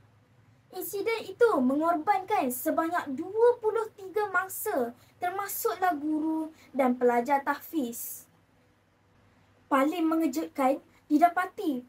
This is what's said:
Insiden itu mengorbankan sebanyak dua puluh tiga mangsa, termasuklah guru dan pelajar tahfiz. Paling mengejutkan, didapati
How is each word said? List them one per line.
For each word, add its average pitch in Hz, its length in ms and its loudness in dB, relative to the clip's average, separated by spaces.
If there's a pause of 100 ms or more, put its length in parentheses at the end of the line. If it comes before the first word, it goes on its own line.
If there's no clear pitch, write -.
(720)
Insiden 403 560 -6
itu 440 320 4
mengorbankan 330 880 0
sebanyak 311 640 -2
dua 427 480 2
puluh 440 320 -2
tiga 392 400 -4
mangsa, 359 640 -2 (240)
termasuklah 370 720 -2
guru 311 560 -2 (240)
dan 254 240 2
pelajar 247 480 2
tahfiz. 285 800 -4 (1400)
Paling 302 320 2
mengejutkan, 311 800 0 (320)
didapati 349 760 2